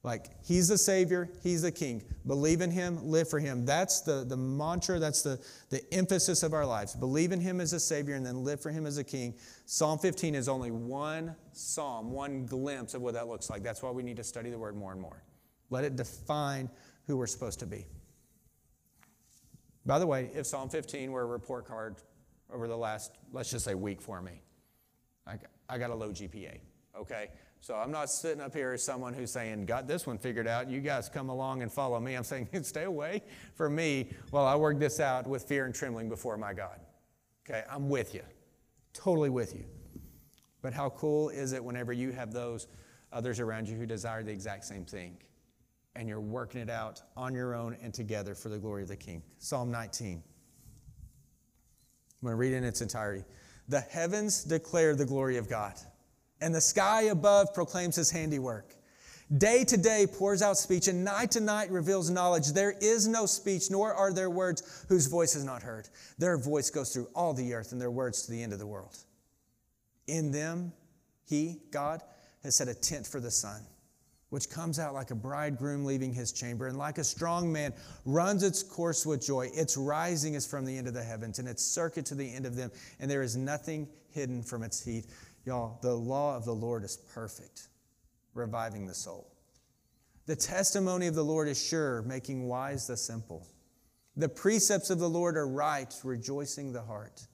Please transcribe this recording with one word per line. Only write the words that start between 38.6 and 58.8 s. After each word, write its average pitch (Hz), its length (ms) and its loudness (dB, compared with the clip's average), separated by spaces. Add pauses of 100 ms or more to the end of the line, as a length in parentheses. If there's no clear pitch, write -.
totally 160 360 2
with 123 280 -2
you. - 80 -10 (960)
But 131 100 -6
how 143 180 -2
cool 151 400 2
is 135 220 -4
it 127 120 -4
whenever 123 280 -4
you 123 200 -2
have 123 200 -8
those 120 360 -6 (440)
others 120 280 -4
around 110 280 -4
you 113 80 -6
who 117 100 -6
desire 110 360 -6
the 104 80 -6
exact 98 340 -10
same 98 200 -10
thing, 90 320 -12 (800)
and 113 120 -8
you're 107 120 -6
working 117 400 -6
it 113 100 -6
out 110 320 -6 (140)
on 127 180 -4
your 123 220 -2
own 117 260 -6
and 113 100 -8
together 104 440 -4
for - 140 -10
the 107 80 -6
glory 101 240 -6
of 90 60 -8
the 98 80 -8
King? 82 240 -12 (180)
Psalm 123 340 -4
nineteen. 104 500 -6 (2000)
I'm 127 40 -4
gonna 113 100 0
read 131 160 4
it 131 60 0
in 127 40 0
its 120 200 -2
entirety. 104 420 -4 (420)
"The 135 140 2
heavens 185 640 0
declare 160 500 4
the 139 120 2
glory 131 320 0
of 104 100 -4
God, 104 260 -4 (640)
and 165 140 2
the 160 60 4
sky 208 420 6
above 202 500 8
proclaims 175 440 0
his 165 160 4
handiwork. 139 640 -2 (600)